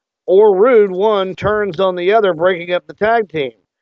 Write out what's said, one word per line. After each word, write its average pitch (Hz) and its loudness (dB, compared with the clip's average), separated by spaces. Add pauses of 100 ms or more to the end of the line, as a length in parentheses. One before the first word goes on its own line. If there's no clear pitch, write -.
(260)
or 202 4
Rude, 208 2
one 190 -2
turns 196 -4
on 185 -2
the 180 -2
other, 202 2
breaking 175 -2
up 175 -4
the 156 -18
tag 220 -2
team. 139 -6 (300)